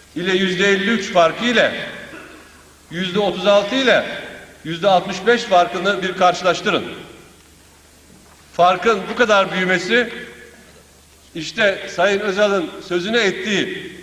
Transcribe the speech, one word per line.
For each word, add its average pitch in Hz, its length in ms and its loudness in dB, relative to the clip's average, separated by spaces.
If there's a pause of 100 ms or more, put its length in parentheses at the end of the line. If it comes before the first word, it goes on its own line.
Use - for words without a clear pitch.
(160)
ile 180 160 -2
yüzde 190 360 2
elli 196 220 2
üç 220 220 -4
farkı 165 320 4
ile 214 300 2 (1160)
yüzde 180 280 -4
otuz 185 280 -2
altı 202 280 4
ile 226 300 4 (600)
yüzde 165 240 -2
altmış 185 280 2 (100)
beş 233 160 4
farkını 180 600 0
bir 180 140 -4
karşılaştırın. 180 680 0 (1700)
Farkın 185 480 2 (120)
bu 220 40 -10
kadar 202 360 2
büyümesi 185 600 0 (1200)
işte 190 600 -2
Sayın 196 260 2
Özal'ın 196 500 0 (180)
sözüne 185 320 -2
ettiği 190 720 -2 (100)